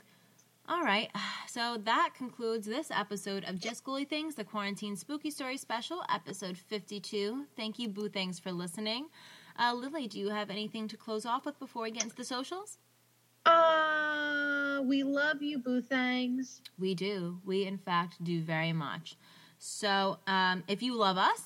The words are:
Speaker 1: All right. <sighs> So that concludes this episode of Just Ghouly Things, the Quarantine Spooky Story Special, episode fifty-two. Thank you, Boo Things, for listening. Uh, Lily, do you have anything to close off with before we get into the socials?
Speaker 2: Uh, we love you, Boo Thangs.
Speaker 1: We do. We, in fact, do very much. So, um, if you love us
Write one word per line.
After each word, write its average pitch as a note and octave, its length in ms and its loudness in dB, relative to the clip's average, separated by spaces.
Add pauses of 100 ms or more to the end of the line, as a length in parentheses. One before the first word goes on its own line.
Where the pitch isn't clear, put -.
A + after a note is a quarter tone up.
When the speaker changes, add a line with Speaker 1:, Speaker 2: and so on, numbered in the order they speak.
(680)
Speaker 1:
All E4+ 160 0
right. A3+ 320 4
<sighs> G3+ 60 -2 (340)
So A#3+ 300 -2
that C#4 320 4
concludes A3+ 500 -2
this B3+ 240 -4
episode G3+ 540 -2
of F#3 160 -6
Just A3+ 240 -6
Ghouly C#4 240 -2
Things, D#4 260 -4
the A3 80 -8
Quarantine G3+ 540 -4
Spooky D4 340 -6
Story C4+ 260 -6
Special, B3+ 460 -6 (100)
episode F#3 460 -6
fifty-two. G#3 840 -4 (100)
Thank A3 240 -6
you, A#3+ 100 -4
Boo G#3 200 -4
Things, F#3 320 -4
for F#3+ 100 -6
listening. G#3+ 560 -4 (500)
Uh, A#3+ 160 2
Lily, C4 360 -4
do G3 100 -10
you G3 120 -2
have G#3 200 -2
anything G#3+ 380 -4
to A3 80 -10
close A3 280 -6
off A#3+ 220 -2
with D4 140 -8
before A#3 240 -8
we A3+ 80 -4
get A3+ 100 -4
into A3+ 140 -8
the B3 80 -8
socials? C4+ 540 -6 (680)
Speaker 2:
Uh, D4+ 1400 6
we C#4 200 4
love C#4+ 380 2
you, D4 160 -2
Boo B3 220 0
Thangs. B3+ 800 0 (160)
Speaker 1:
We F#3+ 200 0
do. F3+ 480 -2
We, F#3+ 220 2
in G3 120 -6
fact, F3 460 0
do E3+ 180 2
very D#3+ 300 2
much. D3+ 440 -4 (420)
So, G3 680 2
um, F#3 420 4
if G3+ 140 -2
you B3 140 0
love F#3+ 200 4
us D4+ 300 4